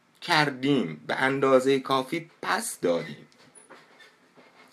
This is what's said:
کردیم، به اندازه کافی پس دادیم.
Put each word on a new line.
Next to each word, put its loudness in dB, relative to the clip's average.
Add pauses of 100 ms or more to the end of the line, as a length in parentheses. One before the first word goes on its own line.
(220)
کردیم، 0
به -2
اندازه 2
کافی -4 (120)
پس -4
دادیم. -4 (1500)